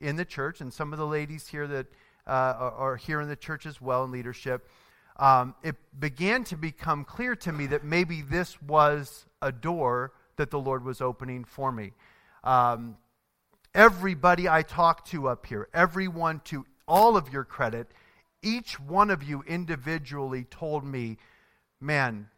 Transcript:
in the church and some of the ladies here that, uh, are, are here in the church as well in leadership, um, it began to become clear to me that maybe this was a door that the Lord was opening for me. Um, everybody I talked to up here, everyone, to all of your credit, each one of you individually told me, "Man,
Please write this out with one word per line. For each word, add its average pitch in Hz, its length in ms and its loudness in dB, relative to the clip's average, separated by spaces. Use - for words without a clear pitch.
in 147 160 -4
the 175 80 -4
church 147 360 -8
and 127 100 -12
some 151 220 -8
of 156 60 -8
the 156 80 -2
ladies 151 400 -6
here 147 200 -8
that, 135 200 -6
uh, 131 320 2
are, 123 120 -4
are 127 260 -4
here 151 240 -4
in 147 60 -6
the 147 80 -6
church 151 300 -10
as 147 160 -14
well 127 220 0
in 127 80 -6
leadership, 123 580 -6
um, 131 480 6
it 156 120 -4
began 160 460 0
to 180 140 -8
become 151 480 -4
clear 247 320 -6
to 175 140 -6
me 147 160 -4
that 147 160 -2
maybe 165 380 0
this 160 400 -4
was 147 640 4
a 139 100 0
door 131 600 -2
that 147 160 -4
the 147 80 -2
Lord 131 240 -2
was 127 180 -8
opening 127 420 -6
for 131 280 -6
me. 107 220 -8
Um, 120 540 2
everybody 180 760 6
I 160 140 4
talked 165 480 2
to 143 180 -4
up 123 200 -4
here, 107 260 -8
everyone, 170 720 0
to 139 200 -8
all 208 300 8
of 135 160 -2
your 139 100 -4
credit, 117 480 -6
each 220 380 -4
one 180 300 4
of 170 140 0
you 139 240 -6
individually 143 1000 -6
told 151 400 -6
me, 120 320 -6
"Man, 131 560 -2